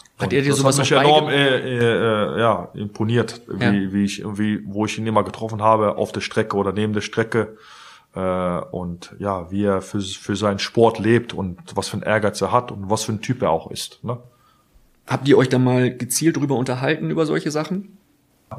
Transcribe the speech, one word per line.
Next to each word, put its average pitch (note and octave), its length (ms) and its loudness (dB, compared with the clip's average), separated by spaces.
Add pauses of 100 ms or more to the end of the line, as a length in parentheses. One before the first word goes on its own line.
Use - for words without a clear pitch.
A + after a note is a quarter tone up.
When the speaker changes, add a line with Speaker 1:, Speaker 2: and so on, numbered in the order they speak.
(180)
Speaker 1:
Und - 140 -2
Speaker 2:
er C3 80 4
dir C#3 80 0
Speaker 1:
das C3+ 100 2
Speaker 2:
sowas C3+ 200 4
Speaker 1:
hat C3+ 80 2
mich C#3+ 80 2
Speaker 2:
auch C#3 80 6
Speaker 1:
enorm, D3+ 240 6
Speaker 2:
beigebracht? C3+ 360 2
Speaker 1:
äh, B2 160 -2
äh, G#2+ 580 2
äh, G#2 40 0
ja, G2+ 320 2
imponiert, G#2+ 720 -2
wie, - 160 -6
Speaker 2:
Ja. G2 300 2
Speaker 1:
wie G2+ 120 2
ich, G2+ 200 -4 (140)
wie, G#2+ 260 0
wo G2+ 220 -2
ich G#2 100 -6
ihn A2 100 -4
immer G#2+ 160 0
getroffen A2 380 -8
habe, A2 380 2
auf G#2 140 -2
der G2+ 100 -4
Strecke - 340 -2
oder G2 160 0
neben G#2 220 -2
der G#2 80 -2
Strecke. A2 560 -2 (560)
Äh, F#2 60 -6 (500)
und F2 480 -10
ja, F#2+ 320 -4
wie G2 140 0
er G2 180 2
für, - 180 -6
für G2 340 -6
seinen G2 260 0
Sport A2+ 380 4
lebt A2 360 2
und F2+ 240 -6 (160)
was G2 140 -4
für A2 100 -6
einen - 60 -8
Ehrgeiz G#2+ 360 0
er F#2+ 120 0
hat A#2+ 200 0
und G2+ 160 -10
was G#2+ 160 0
für A2 80 -4
ein G#2+ 80 -4
Typ - 220 -4
er F2+ 80 2
auch D#2+ 200 -2
ist, - 320 -12
ne? A#2+ 140 -6 (880)
Speaker 2:
Habt C3 220 -2
ihr C3 80 8
euch B2+ 140 4
da B2+ 80 2
mal B2+ 360 2
gezielt D3+ 440 -2
drüber C#3 180 0
unterhalten, C3 540 -2
über D#3 160 0
solche D3+ 240 -2
Sachen? D#3+ 480 -6 (600)